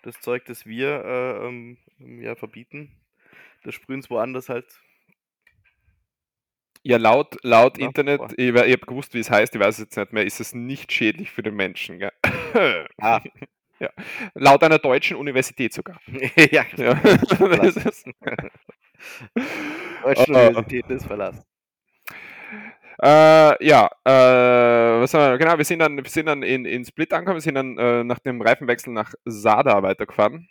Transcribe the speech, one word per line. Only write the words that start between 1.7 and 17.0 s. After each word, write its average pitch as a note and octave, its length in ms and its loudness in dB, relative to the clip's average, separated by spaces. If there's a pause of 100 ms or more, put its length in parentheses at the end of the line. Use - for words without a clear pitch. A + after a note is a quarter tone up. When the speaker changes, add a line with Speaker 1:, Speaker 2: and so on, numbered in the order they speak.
Speaker 1:
ja, A#2 140 -14
verbieten, C#3 560 -20 (720)
das - 100 -16
sprühen's C3 380 -16
woanders B2+ 380 -8
halt B2 180 -10 (2250)
Speaker 2:
Ja, A#2+ 120 2
laut, A#2 460 2
laut A#2+ 340 4
Speaker 1:
nach - 20 -18
wie B2+ 60 -8
Speaker 2:
Internet, C#3 320 -2
Speaker 1:
vor. - 180 -12
Speaker 2:
ich B2 180 -2
we-, A#2 120 4
ich B2+ 80 2
hab B2 120 -4
gewusst, C3 280 -14
wie A#2+ 60 -8
es A2 120 -6
heißt, G#2+ 240 0
ich G#2+ 60 -4
weiß G#2 140 0
es - 100 -16
jetzt - 120 -20
nicht G#2 140 -8
mehr, G#2+ 140 -2
ist G2+ 160 -10
es - 120 -14
nicht B2+ 380 -14
schädlich B2 400 -4
für A#2 100 -12
den G#2 140 -8
Menschen, F#2+ 440 -10
gell? G2 120 -10 (420)
<laughs> B2 360 -2 (120)
Speaker 1:
Ah. A2+ 180 0 (600)
Speaker 2:
Ja. B2+ 100 -10 (460)
Laut C#3 280 0
einer D#3+ 160 2
deutschen - 380 -4
Universität C3 560 -8
sogar. - 340 -18
Speaker 1:
<laughs> C3+ 440 2
Ja, D3 140 0 (120)
Speaker 2:
Ja. A#2+ 180 0
Speaker 1:
Verlass. F3+ 800 2